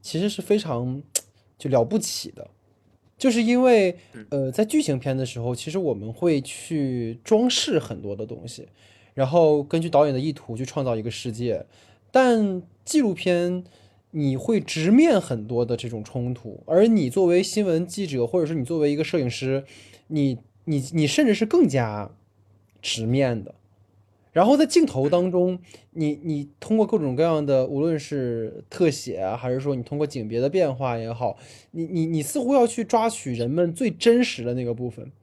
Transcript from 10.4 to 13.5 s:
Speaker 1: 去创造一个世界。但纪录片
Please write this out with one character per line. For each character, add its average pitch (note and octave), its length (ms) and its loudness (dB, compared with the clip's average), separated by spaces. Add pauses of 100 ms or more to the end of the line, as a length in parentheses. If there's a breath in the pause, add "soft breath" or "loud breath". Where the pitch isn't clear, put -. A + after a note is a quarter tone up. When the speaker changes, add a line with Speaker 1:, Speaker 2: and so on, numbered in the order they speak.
Speaker 1:
去 B2+ 80 -6
创 C3+ 220 -4
造 A#2+ 80 0
一 A2 80 -4
个 A2+ 80 -4
世 A#2 220 -8
界。 A2+ 340 -4 (460 soft breath)
但 A3 500 4 (220)
纪 D#4 160 2
录 G#3+ 120 2
片 F3+ 520 0 (480 soft breath)